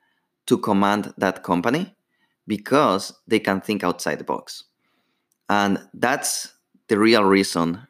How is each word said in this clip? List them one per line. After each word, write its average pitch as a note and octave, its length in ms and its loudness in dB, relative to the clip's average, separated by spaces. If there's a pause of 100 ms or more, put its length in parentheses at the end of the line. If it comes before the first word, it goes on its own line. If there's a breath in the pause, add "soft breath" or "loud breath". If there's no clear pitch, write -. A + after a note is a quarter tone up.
(460)
to B2 120 4
command G2+ 600 0
that F#2+ 260 -2
company A#2 500 -2 (520)
because C#3+ 680 0 (160)
they A2 100 2
can F#2+ 220 -2
think G2 240 -4
outside D#2+ 340 -4
the - 60 -16
box. - 400 -10 (840)
And G2+ 280 2 (140)
that's - 640 -4 (340)
the G#2+ 100 2
real A2+ 240 4
reason F#2+ 680 2